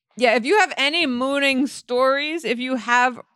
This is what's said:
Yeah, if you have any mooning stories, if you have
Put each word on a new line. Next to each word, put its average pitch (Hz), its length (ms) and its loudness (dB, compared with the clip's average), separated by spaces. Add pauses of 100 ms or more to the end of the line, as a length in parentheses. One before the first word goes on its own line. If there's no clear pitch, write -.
(180)
Yeah, 254 180 4
if 233 100 0
you 392 140 2
have 349 180 2
any 302 280 0
mooning 269 600 0
stories, 277 800 -2
if 233 140 -2
you 254 160 -4
have 240 440 0 (160)